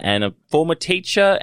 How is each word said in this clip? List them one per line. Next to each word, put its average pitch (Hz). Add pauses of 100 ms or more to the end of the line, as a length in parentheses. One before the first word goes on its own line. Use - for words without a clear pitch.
and 101
a 101 (120)
former 160
teacher, 190